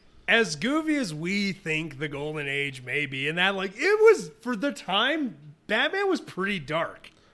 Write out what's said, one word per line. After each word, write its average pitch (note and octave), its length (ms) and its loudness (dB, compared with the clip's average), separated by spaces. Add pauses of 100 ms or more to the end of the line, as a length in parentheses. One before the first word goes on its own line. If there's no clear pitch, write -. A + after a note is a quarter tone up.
(260)
as G3 300 4
goofy D4 400 0
as G3+ 180 -2
we F#3+ 380 -2
think D#3+ 480 -4
the D3+ 80 -4
Golden D3 400 -6
Age C#3 340 -4
may C3+ 240 -2
be, C3+ 220 -4
and E3 100 -2
that, F#3+ 160 2
like, F#3+ 220 -4
it G4 240 2
was, G4 400 8
for A#3+ 160 -4
the C#4 160 0
time, B3 640 -2 (320)
Batman D#4+ 400 0
was E4+ 120 0
pretty F#3+ 380 -4
dark. D3+ 540 -6 (220)